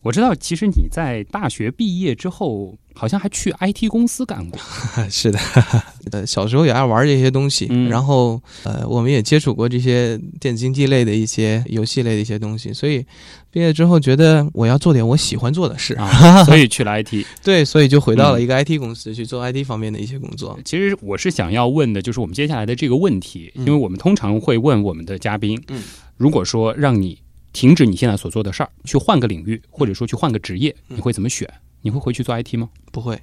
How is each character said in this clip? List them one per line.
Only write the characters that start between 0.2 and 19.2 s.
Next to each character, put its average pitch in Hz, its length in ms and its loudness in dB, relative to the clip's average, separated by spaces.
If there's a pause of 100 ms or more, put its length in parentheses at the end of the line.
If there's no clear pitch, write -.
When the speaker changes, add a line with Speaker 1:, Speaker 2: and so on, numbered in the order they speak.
Speaker 1:
道， 240 140 2
其 - 200 -6
实 208 120 -2
你 - 240 2
在 123 340 -6
大 190 240 -8
学 113 220 -4
毕 185 280 -4
业 165 160 -2
之 180 140 -8
后， 107 480 -8 (180)
好 113 140 -6
像 196 100 -2
还 196 120 -6
去 - 220 -4
I 196 200 -4
T 220 160 -4
公 233 180 0
司 254 200 -4
干 92 240 -10
过。 - 100 -14 (240)
Speaker 2:
<laughs> 104 240 -4
是 110 220 0
的， 101 80 0 (340)
<laughs> - 400 -4
呃， 104 140 -8
小 98 200 -4
时 120 120 0
候 160 80 4
也 135 40 2
爱 127 140 0
玩 120 220 2
这 143 100 2
些 131 140 2
东 135 180 0
西， 131 220 -4
Speaker 1:
嗯。 123 180 0
Speaker 2:
然 117 160 0
后， 123 340 2 (260)
呃， - 220 -6
我 120 140 -2
们 123 100 0
也 131 120 2
接 151 180 4
触 131 140 -2
过 113 120 -2
这 123 140 -2
些 120 400 0 (180)
电 123 160 -4
子 113 60 -6
竞 131 140 -2
技 139 140 2
类 127 180 4
的 107 80 0
一 110 100 0
些 110 440 -2
游 110 140 -2
戏 120 200 -2
类 113 140 -2
的 104 40 -2
一 107 40 -2
些 107 140 -6
东 107 180 -6
西， 110 140 -10
所 139 160 -6
以 143 160 -2 (480)
毕 - 80 -6
业 165 140 2
之 160 140 4
后 175 120 6
觉 135 160 4
得 156 380 6
我 113 140 0
要 123 100 4
做 165 160 2
点 113 160 2
我 131 80 2
喜 - 220 -2
欢 120 120 -2
做 165 160 -2
的 131 120 -6
事。 - 160 -6
Speaker 1:
啊， 151 500 8
所 151 100 8
以 139 140 8
去 120 160 -2
了 104 60 -2
I 107 120 -2
T。 104 300 -4
Speaker 2:
<laughs> - 100 -20
对， 185 220 4
所 151 180 4
以 139 60 6
就 143 100 6
回 117 160 2
到 139 160 6
了 120 120 2
一 - 20 0
个 127 100 0
Speaker 1:
嗯。 - 20 2
Speaker 2:
I 143 80 2
T 156 120 -2
公 120 180 -8
司 110 200 -14
去 113 100 -10